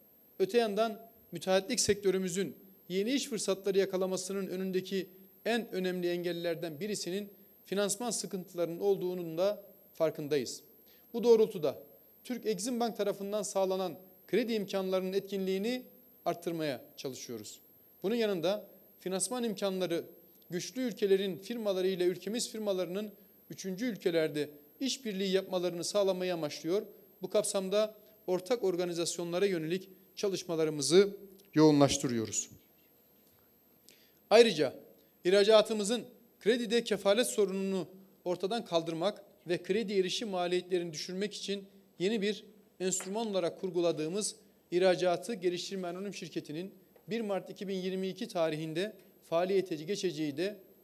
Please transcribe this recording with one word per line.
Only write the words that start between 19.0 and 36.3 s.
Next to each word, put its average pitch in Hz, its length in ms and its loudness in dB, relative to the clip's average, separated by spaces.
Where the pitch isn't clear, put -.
finansman 190 440 -4
imkanları 185 600 -2
güçlü 175 320 -6
ülkelerin 196 560 2
firmaları 202 500 -2
ile 180 160 0
ülkemiz 196 460 -2
firmalarının 202 600 -4
üçüncü 185 360 -6
ülkelerde 156 640 0
işbirliği 202 500 -2
yapmalarını 180 540 0
sağlamayı 185 500 0
amaçlıyor. 165 480 -2
Bu 185 80 -8
kapsamda 208 640 0
ortak 185 380 0
organizasyonlara 175 840 0
yönelik 175 420 -2
çalışmalarımızı 165 1000 4
yoğunlaştırıyoruz. 143 960 6
Ayrıca 196 440 8
ihracatımızın 208 800 4